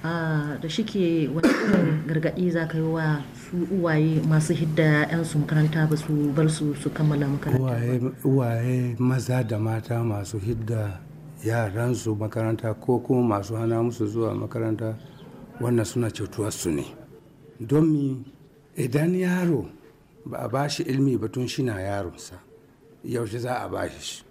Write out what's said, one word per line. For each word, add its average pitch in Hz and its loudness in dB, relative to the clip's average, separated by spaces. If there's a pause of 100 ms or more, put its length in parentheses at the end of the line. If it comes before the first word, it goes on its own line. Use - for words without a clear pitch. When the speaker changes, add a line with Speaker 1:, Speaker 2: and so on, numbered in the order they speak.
Speaker 1:
ah, 156 -2
da 165 -6
shike 170 2
wani 165 2
irin 170 2
<coughs> - -6
gargaɗi 160 0
za 165 0
ka 160 -4
yi 160 0
wa 160 0 (120)
su - -8 (180)
uwaye 160 4
masu 156 4
hidda 156 2
'ya'yansu 156 2
makaranta 156 2
ba 151 4
su 147 0
bar 160 4
su 151 0
su 147 -4
kammala 147 2
makaranta 139 2
ba? 131 2
Speaker 2:
Uwaye, 120 0 (220)
uwaye 123 2
maza 127 2
da 110 -2
mata 113 0
masu 104 -2
hidda 107 -2 (440)
yaransu 113 0
makaranta 110 -2
ko 120 2
kuma 120 4
masu 98 -4
hana 113 0
musu 113 0
zuwa 110 -2
makaranta, 110 -4 (680)
wannan 113 2
suna 120 -2
cutuwarsu 101 -4
ne. 71 -2 (720)
Don 139 4
mi, 143 0 (500)
idan 151 2
yaro 180 2 (600)
ba - -8
a 120 -6
ba 135 0
shi - -4
ilimi 135 2
ba 107 -2
tun 127 -4
shi 135 -4
na 110 -2
yaronsa, 95 -6 (680)
yaushe 117 -6
za 120 -4
a 95 -8
ba 92 -4
shi? - -14